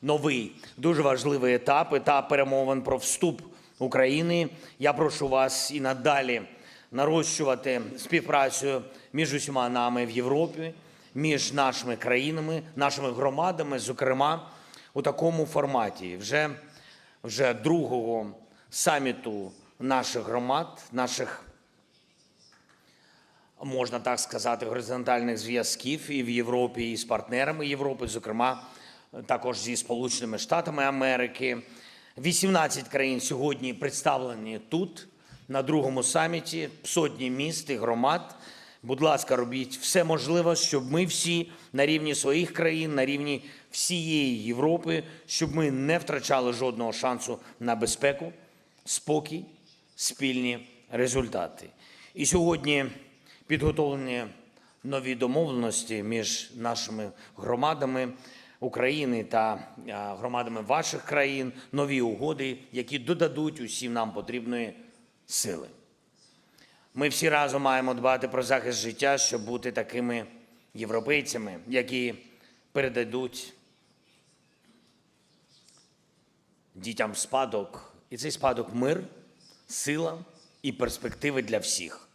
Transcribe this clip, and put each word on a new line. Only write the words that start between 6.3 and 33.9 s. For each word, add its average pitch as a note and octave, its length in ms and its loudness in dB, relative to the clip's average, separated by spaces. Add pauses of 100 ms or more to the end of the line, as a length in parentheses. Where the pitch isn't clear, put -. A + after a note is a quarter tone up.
нарощувати C#3 920 2 (160)
співпрацю C#3 840 2 (320)
між C#3+ 200 2
усіма C3+ 360 0
нами B2 360 2
в A2+ 60 -6
Європі, D#3 640 0 (420)
між C#3+ 380 0
нашими B2+ 420 2
країнами, D#3 680 0 (120)
нашими C#3 360 0
громадами, C#3 680 0
зокрема, C3+ 720 0 (440)
у D3 80 -4
такому D#3 440 2
форматі. A2 720 -2
Вже, C3+ 320 0 (760)
вже A#2+ 300 2
другого A#2 720 0 (420)
саміту B2 800 0 (280)
наших B2 440 0
громад, B2 680 -2
наших, B2 540 -4 (2250)
можна B2+ 360 0
так B2 200 2
сказати, A#2 460 0
горизонтальних A#2+ 720 0
зв'язків A#2+ 720 -2
і C#3 120 0
в A#2 60 -2
Європі, A#2+ 640 0
і A2+ 60 -4
з A2 60 -4
партнерами C3+ 640 -2
Європи, C3+ 400 -2
зокрема, A#2 560 -2 (640)
також A#2+ 340 -2
зі A#2 160 -4
Сполученими A#2+ 640 -4
Штатами E3 460 -2
Америки. B2+ 800 0 (560)
Вісімнадцять D#3 680 2
країн C3+ 340 0
сьогодні C3 520 -2
представлені B2 840 -2 (100)